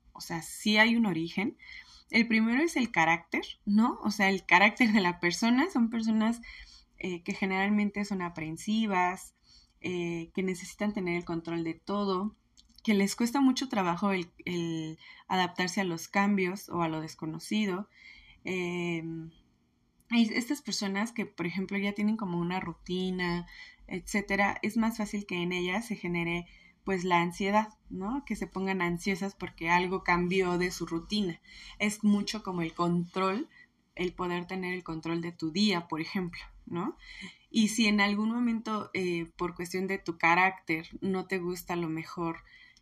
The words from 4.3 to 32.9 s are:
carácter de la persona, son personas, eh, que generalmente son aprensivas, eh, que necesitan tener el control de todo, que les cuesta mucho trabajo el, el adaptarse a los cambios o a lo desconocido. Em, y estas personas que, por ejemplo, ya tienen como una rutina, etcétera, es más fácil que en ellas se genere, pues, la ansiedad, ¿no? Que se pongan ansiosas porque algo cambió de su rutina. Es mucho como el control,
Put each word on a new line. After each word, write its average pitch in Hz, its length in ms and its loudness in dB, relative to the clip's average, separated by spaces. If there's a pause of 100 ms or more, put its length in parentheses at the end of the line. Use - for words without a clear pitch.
carácter 208 460 6
de 208 100 6
la 175 180 0
persona, 233 500 2
son 233 200 2
personas, 226 520 0 (560)
eh, 180 260 -6
que 202 100 -6
generalmente 202 720 0
son 185 160 -2
aprensivas, 180 1120 -2 (460)
eh, 170 520 -4
que 190 80 -2
necesitan 190 520 -4
tener 175 220 -2
el 175 100 -4
control 165 380 -4
de 165 120 -4
todo, 202 600 -2 (480)
que 214 120 4
les 196 200 4
cuesta 240 240 0
mucho 262 300 4
trabajo 190 420 2
el, 180 200 -2 (140)
el 165 520 -2 (300)
adaptarse 180 540 0
a - 20 0
los 170 240 -4
cambios 196 640 2
o 175 120 -2
a 165 80 2
lo 156 120 -4
desconocido. 180 880 -4 (580)
Em, 170 840 -4 (800)
y 233 240 4
estas 285 300 -2
personas 202 480 -2
que, - 160 -4
por - 180 -8
ejemplo, 185 320 -2
ya 202 160 0
tienen 208 240 2
como 175 220 -2
una 180 200 0
rutina, 180 880 -2 (400)
etcétera, 196 760 -2
es 214 120 -2
más 226 220 2
fácil 208 300 -4
que 175 160 -2
en 175 80 -2
ellas 180 340 -2
se 202 100 -6
genere, 175 520 -2 (360)
pues, 190 200 0
la 175 180 4
ansiedad, 202 480 2 (200)
¿no? 208 360 -4
Que 214 100 -4
se 185 120 -4
pongan 190 340 -2
ansiosas 175 540 -2
porque 165 340 -8
algo 180 340 2
cambió 180 540 2
de 180 140 0
su 170 160 -6
rutina. 170 540 -4 (360)
Es 208 260 -2
mucho 208 380 2
como 180 220 -4
el 160 100 -4
control, 180 760 0 (440)